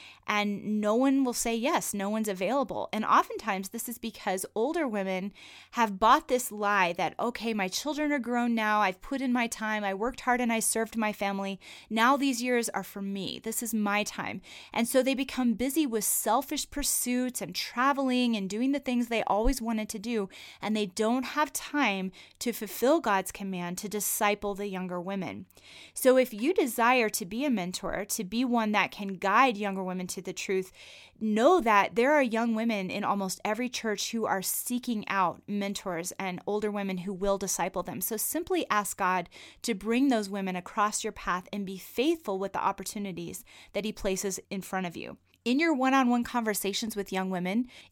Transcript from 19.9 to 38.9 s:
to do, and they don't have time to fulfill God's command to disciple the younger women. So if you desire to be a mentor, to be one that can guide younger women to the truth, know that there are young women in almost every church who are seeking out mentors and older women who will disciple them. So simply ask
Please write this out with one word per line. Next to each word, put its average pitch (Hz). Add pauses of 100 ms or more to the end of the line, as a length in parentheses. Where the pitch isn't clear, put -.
to 220
do, 214 (320)
and 214
they 208
don't 220
have 294
time 196 (300)
to 240
fulfill 240
God's 202
command 180
to 208
disciple 208
the 202
younger 185
women. 185 (480)
So 262
if 247
you 240
desire 240
to 208
be 220
a 302
mentor, 185
to -
be 214
one 233
that 190
can 196
guide 214
younger 196
women 185
to 185
the 185
truth, 190 (480)
know 226
that 202
there 247
are 294
young 226
women 214
in 214
almost 190
every 220
church 220
who 226
are 190
seeking 240
out 185
mentors 196
and 180
older 208
women 196
who 185
will 196
disciple 190
them. 180
So 214
simply 339
ask 208